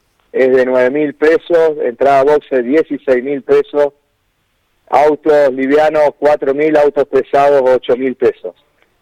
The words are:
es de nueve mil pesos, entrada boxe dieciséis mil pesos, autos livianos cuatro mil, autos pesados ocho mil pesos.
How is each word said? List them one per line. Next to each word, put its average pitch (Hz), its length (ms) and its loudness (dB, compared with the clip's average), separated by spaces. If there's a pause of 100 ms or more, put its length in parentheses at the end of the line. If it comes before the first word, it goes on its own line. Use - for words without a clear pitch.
(300)
es 127 240 0
de 127 120 2
nueve 127 240 0
mil 147 240 -4
pesos, 160 680 0
entrada 135 420 0
boxe 139 380 -2
dieciséis 131 640 -2
mil 139 180 -6
pesos, 143 520 -2 (960)
autos 147 640 0
livianos 147 640 0
cuatro 147 340 0
mil, 151 240 -2
autos 147 300 0
pesados 139 580 0
ocho 127 320 0
mil 127 180 -4
pesos. 107 400 -4 (480)